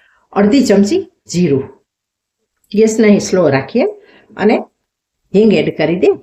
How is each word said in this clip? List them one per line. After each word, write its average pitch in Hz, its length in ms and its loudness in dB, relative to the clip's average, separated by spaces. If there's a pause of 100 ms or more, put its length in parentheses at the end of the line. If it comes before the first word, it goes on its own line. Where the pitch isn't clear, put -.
(320)
અડધી 214 360 2
ચમચી 208 340 0 (300)
જીરું. 156 340 -2 (1040)
ગેસને 220 380 2
અહીં 190 180 2
સ્લો 180 260 0
રાખીએ 226 320 -2 (560)
અને 214 140 2 (760)
હિંગ 208 260 2
એડ 151 180 -4
કરી 165 240 -2
દે 403 100 2 (100)